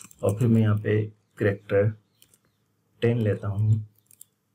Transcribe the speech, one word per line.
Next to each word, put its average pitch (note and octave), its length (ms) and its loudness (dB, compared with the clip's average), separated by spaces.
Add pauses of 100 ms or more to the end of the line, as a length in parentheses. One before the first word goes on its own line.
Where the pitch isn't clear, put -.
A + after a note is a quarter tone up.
(240)
और G#2 160 0
फिर B2 80 2
मैं A2+ 140 4
यहाँ G#2+ 160 2
पे G#2+ 240 -2 (380)
character G2+ 500 0 (1120)
ten A#2 180 2
लेता G#2 280 -2
हूँ, G#2+ 380 0 (680)